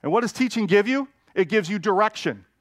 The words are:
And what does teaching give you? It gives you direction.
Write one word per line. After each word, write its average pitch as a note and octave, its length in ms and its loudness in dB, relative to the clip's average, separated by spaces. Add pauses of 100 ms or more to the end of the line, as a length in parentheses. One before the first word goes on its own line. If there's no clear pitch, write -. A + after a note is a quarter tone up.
And D3+ 80 -2
what A3+ 80 4
does A#3 120 -4
teaching A#3 340 -2
give G3+ 200 4
you? C4+ 220 -2 (260)
It F#3 140 0
gives F#3 200 0
you G3+ 120 -4
direction. F3+ 640 -2 (160)